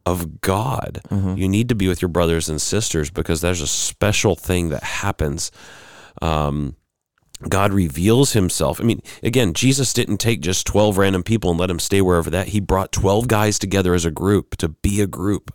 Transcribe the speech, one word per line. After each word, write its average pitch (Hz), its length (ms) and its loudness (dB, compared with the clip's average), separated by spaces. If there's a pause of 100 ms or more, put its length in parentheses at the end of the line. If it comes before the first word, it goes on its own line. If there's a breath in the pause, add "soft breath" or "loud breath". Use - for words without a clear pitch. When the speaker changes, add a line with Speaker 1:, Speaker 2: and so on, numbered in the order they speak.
Speaker 1:
of 87 360 -4
God. 95 600 -2 (100)
Speaker 2:
Mm-hmm. 95 260 0
Speaker 1:
You 95 120 0
need 110 200 2
to 123 80 0
be 95 100 2
with 90 160 0
your 90 60 0
brothers 82 400 0
and 76 120 -4
sisters 85 500 -2
because 80 300 -4
there's 87 200 -2
a 73 80 -6
special - 680 0
thing 87 360 -2
that 71 120 -6
happens. - 720 -4 (680 loud breath)
Um, 73 540 -2 (760)
God 98 240 2
reveals 98 600 2
himself. 87 480 0
I - 40 -2
mean, 104 160 2 (220 loud breath)
again, 117 300 2
Jesus 131 400 2
didn't 104 240 0
take 110 240 0
just 87 260 -2
twelve 104 320 4
random 95 240 2
people 104 280 0
and 85 100 0
let 90 80 0
them 85 100 -4
stay 98 220 2
wherever 85 300 2
that. 90 180 -2
He 101 100 -2
brought 95 320 0
twelve 104 380 2
guys 107 320 2
together 92 340 0
as 85 100 0
a 85 60 0
group 95 460 0
to 82 140 -2
be 101 300 -2
a 104 60 2
group, 92 480 -4